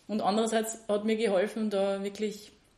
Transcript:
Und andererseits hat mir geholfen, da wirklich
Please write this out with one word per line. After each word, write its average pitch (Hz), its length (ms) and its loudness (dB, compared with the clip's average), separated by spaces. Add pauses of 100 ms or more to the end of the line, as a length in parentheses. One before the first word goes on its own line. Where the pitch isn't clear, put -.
Und 214 120 -2
andererseits 220 580 0 (100)
hat 208 160 0
mir 220 120 2
geholfen, 226 520 2
da 196 340 0
wirklich 202 500 -6 (260)